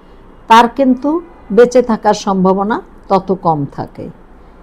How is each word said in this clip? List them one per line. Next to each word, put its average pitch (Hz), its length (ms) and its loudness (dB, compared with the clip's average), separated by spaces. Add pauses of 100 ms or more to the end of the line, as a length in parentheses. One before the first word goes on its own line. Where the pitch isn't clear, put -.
(480)
তার 233 200 6
কিন্তু 269 540 -2 (300)
বেঁচে 240 300 4
থাকার 214 320 -2
সম্ভাবনা 196 680 -2 (260)
তত 190 340 -2
কম 156 240 -2
থাকে। - 440 -14 (540)